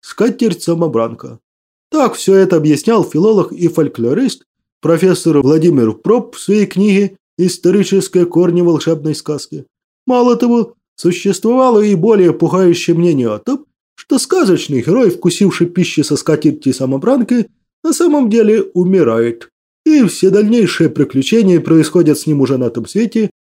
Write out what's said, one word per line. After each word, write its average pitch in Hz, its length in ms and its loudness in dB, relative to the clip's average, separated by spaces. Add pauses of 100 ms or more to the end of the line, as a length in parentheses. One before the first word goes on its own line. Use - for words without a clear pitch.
скатерть-самобранка. 160 1400 -4 (520)
Так 285 240 0
всё 196 200 2
это 185 200 4
объяснял 156 480 0
филолог 196 480 0
и 170 160 -2
фольклорист 156 800 -4 (340)
профессор 165 580 2
Владимир 139 540 2
Проб - 420 -4
в - 40 -18
своей 208 260 0
книге 196 520 0 (200)
"Исторические 185 880 0
корни 175 360 0
волшебной 156 540 -2
сказки". 147 500 -10 (400)
Мало 247 300 2
того, 240 400 0 (200)
существовало 214 840 0
и 208 140 0
более 180 380 2
пугающее 170 640 0
мнение 151 340 0
о 107 100 -6
том, 277 260 -6 (300)
что - 220 -4
сказочный 185 640 -2
герой, 208 280 2
вкусивший 175 580 0
пищи 170 340 -2
со 143 140 -2
скатерти-самобранки, 156 1300 -2 (360)
на 320 100 -2
самом 294 360 0
деле 220 340 2 (100)
умирает. 117 760 0 (360)
И 311 200 4
все 185 240 0
дальнейшие 208 600 2
приключения 175 720 0
происходят 156 580 2
с - 80 -10
ним 147 160 0
уже 131 160 0
на 123 120 -2
том 120 180 -8
свете, 220 420 -2 (240)